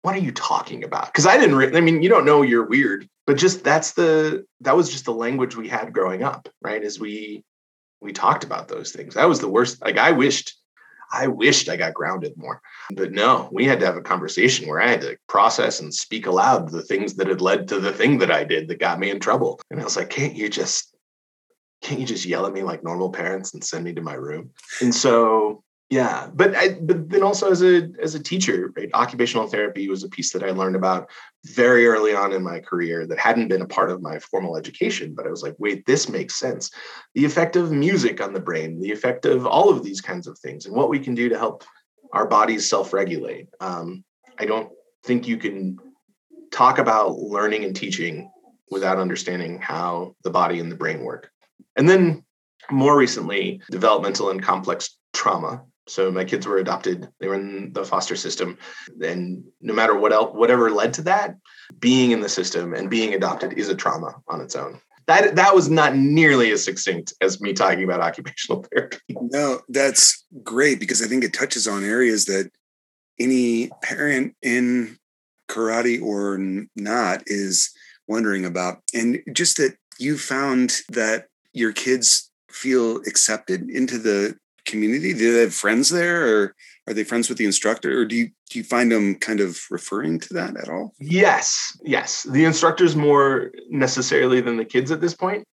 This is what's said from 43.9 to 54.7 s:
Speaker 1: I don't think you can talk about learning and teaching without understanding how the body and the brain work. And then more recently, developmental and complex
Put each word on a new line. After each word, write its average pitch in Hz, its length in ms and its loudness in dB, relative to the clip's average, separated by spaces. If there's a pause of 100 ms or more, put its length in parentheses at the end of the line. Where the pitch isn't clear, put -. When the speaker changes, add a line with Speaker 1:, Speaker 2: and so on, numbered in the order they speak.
Speaker 1:
I 107 80 -6
don't 107 240 -4 (340)
think 120 240 -2
you 117 80 -2
can 98 400 -6 (760)
talk - 280 4
about 110 400 2
learning 104 460 -2
and 95 120 -6
teaching 90 540 -8 (400)
without 95 280 -2
understanding 90 640 -4
how 87 640 -6
the 92 60 -4
body 87 300 0
and 85 120 -8
the 82 40 -12
brain 80 280 -6
work. - 260 -12 (460)
And 143 120 6
then 175 360 4 (460)
more 139 260 6
recently, 98 640 0 (100)
developmental 98 600 2
and 95 120 -4
complex 95 540 -2 (160)